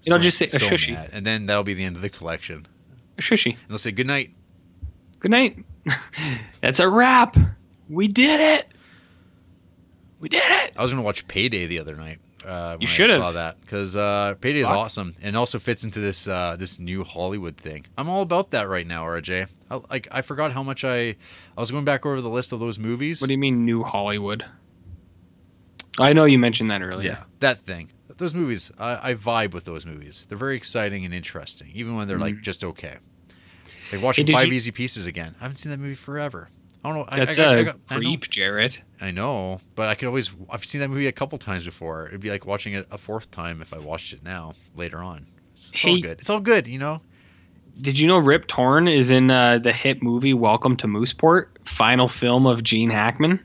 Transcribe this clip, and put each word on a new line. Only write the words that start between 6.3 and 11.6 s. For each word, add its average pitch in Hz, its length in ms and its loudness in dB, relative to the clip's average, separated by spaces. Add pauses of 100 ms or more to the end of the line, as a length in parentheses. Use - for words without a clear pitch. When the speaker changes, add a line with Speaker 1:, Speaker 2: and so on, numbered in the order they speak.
Speaker 1:
That's 127 180 0
a 180 100 4
wrap. 247 480 6 (520)
We 175 180 0
did 254 340 4
it. 311 280 4 (1500)
We 311 80 -10
did 339 160 0
it. 392 320 2
Speaker 2:
I - 60 -4
was 123 100 0
gonna 131 100 -2
watch 104 240 -4
Payday 107 400 0